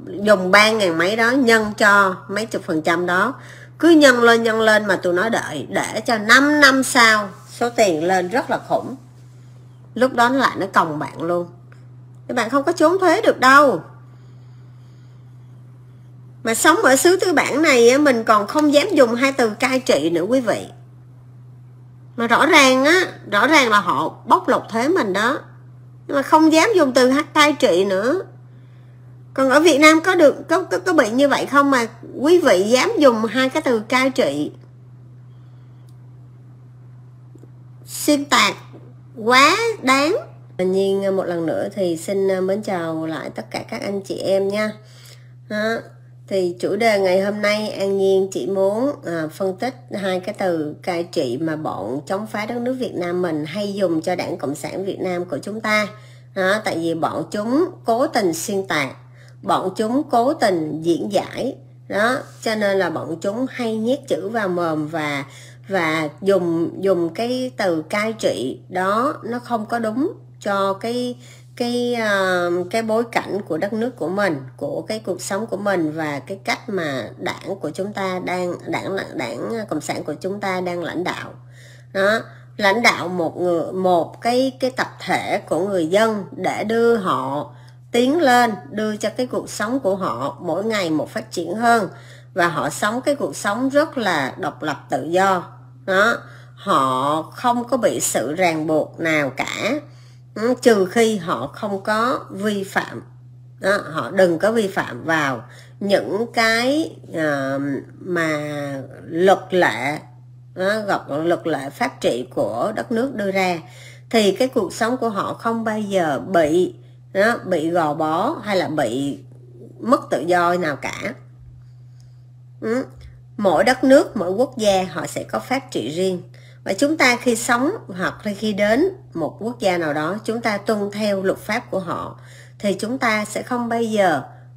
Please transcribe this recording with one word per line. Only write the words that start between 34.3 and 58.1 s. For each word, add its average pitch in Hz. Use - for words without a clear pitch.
Xuyên 285
tạc 208
quá 262
đáng. 277
Nhiên 196
một 185
lần 170
nữa 131
thì 175
xin, 190
à, 185
mến 196
chào 165
lại 160
tất -
cả -
các 220
anh 202
chị 185
em 196
nha. 208
Đó. 214
Thì 180
chủ 175
đề 214
ngày 190
hôm 208
nay 208
An 196
Nhiên 190
chỉ -
muốn, 196
à, 165
phân 190
tích 254
hai 185
cái 208
từ 165
cai 175
trị 139
mà 160
bọn 131
chống 208
phá 214
đất 240
nước 240
Việt 226
Nam 175
mình 156
hay 202
dùng 170
cho 180
Đảng 165
Cộng 143
sản 180
Việt -
Nam 180
của -
chúng 214
ta. 214
Đó, 196
tại 170
vì 165
bọn 151
chúng 233
cố 240
tình 196